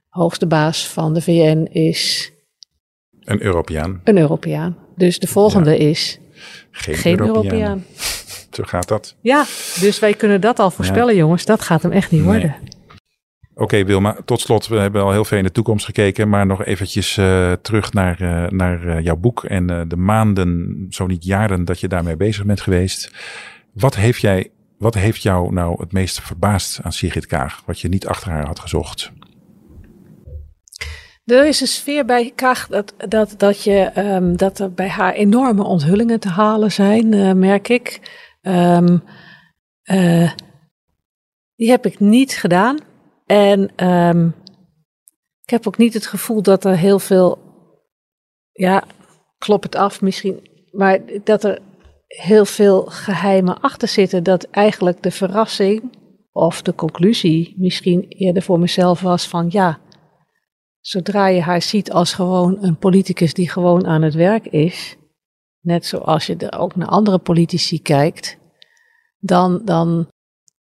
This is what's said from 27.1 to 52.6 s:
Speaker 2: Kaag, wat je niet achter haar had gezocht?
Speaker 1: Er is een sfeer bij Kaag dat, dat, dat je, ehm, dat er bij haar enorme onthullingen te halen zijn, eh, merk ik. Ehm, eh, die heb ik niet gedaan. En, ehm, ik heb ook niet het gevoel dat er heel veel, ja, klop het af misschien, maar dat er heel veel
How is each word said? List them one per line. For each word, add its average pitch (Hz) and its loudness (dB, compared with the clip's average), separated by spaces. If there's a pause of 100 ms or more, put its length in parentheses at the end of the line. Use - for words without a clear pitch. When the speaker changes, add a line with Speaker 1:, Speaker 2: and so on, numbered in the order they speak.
Speaker 2:
Kaag, 71 -6
wat 90 -8
je - -8
niet 92 -4
achter 92 -6
haar 76 -4
had 71 -10
gezocht? - -8 (2250)
Speaker 1:
Er 247 4
is 285 0
een 262 -2
sfeer 285 -4
bij 240 0
Kaag 254 -2
dat, 202 -6 (160)
dat, 214 0
dat 202 2
je, 196 2
ehm, 185 0
dat 196 -2
er 196 -6
bij 185 -6
haar 180 -2
enorme 208 2
onthullingen 196 0
te 208 -6
halen 214 0
zijn, 214 2
eh, 196 4
merk 190 2
ik. 240 -2 (420)
Ehm, 175 4 (840)
eh, 170 2 (1200)
die 226 0
heb 247 4
ik - -4
niet 226 4
gedaan. 196 2 (480)
En, 202 4
ehm, 175 2 (1160)
ik - -20
heb 233 -2
ook 190 -8
niet 226 4
het 220 -8
gevoel 214 -4
dat 190 4
er 190 2
heel 196 4
veel, 185 2 (1120)
ja, 185 0 (540)
klop 202 0
het - -10
af 196 -2
misschien, 190 -4 (240)
maar 190 2 (240)
dat 214 2
er 202 -2 (480)
heel 208 4
veel 202 4